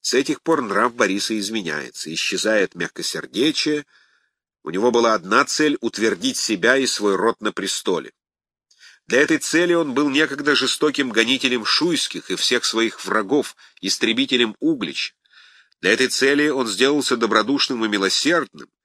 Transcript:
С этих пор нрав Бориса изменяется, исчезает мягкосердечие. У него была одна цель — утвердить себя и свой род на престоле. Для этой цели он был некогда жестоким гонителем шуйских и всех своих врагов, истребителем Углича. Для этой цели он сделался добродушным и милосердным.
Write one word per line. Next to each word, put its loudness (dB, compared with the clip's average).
С -4
этих 0
пор 0
нрав 0
Бориса 0
изменяется, -6
исчезает 0
мягкосердечие. -2
У -8
него 2
была 4
одна 2
цель — 0
утвердить -2
себя 2
и 2
свой 0
род 0
на -4
престоле. -4
Для 4
этой 2
цели 0
он 0
был 0
некогда 0
жестоким 0
гонителем 0
шуйских -2
и 0
всех 0
своих -2
врагов, -2
истребителем 0
Углича. -4
Для 2
этой 4
цели 2
он -2
сделался 2
добродушным 2
и 0
милосердным. 0